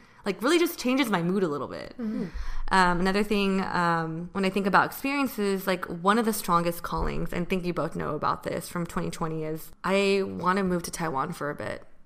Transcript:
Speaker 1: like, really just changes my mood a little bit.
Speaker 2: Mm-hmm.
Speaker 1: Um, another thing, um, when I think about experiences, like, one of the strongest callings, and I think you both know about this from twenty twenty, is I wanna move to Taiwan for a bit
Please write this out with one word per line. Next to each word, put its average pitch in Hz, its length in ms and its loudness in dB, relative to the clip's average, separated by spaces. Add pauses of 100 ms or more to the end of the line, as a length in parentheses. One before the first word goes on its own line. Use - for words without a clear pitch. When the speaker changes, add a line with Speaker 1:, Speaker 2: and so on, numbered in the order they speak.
(260)
Speaker 1:
like, 190 160 -2
really 302 160 6
just 339 220 2
changes 254 300 2
my 185 120 2
mood 185 220 2
a 175 60 2
little 135 180 -4
bit. 80 320 -10
Speaker 2:
Mm-hmm. 226 260 -4 (460)
Speaker 1:
Um, 180 300 4
another 190 220 2
thing, 196 380 2
um, 170 680 -2
when 190 140 0
I 190 40 4
think 196 160 0
about 180 200 6
experiences, 208 840 -2
like, 180 180 0
one 180 320 2
of 233 80 4
the 220 80 2
strongest 170 480 2
callings, 160 520 -2
and 175 120 -2
I - 0 -
think 180 200 -2
you 175 80 -2
both 160 220 -2
know 156 200 -4
about 147 280 -2
this - 260 -6
from 170 180 -4
twenty 170 240 -4
twenty, 160 320 -4
is 156 280 -6 (120)
I 196 420 4
wanna 190 380 0
move 180 200 0
to - 80 -8
Taiwan 160 420 -2
for 143 160 -6
a 143 60 -6
bit - 280 -8 (220)